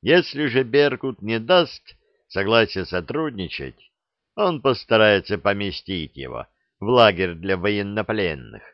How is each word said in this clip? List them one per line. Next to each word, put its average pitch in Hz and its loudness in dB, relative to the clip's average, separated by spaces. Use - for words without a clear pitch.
Если 147 2
же 127 2
Беркут 131 0
не 110 -2
даст 165 0
согласия 101 0
сотрудничать, 92 -8
он 175 -2
постарается 107 2
поместить 98 -6
его 62 -12
в 95 -10
лагерь 104 4
для 95 -2
военнопленных 101 -4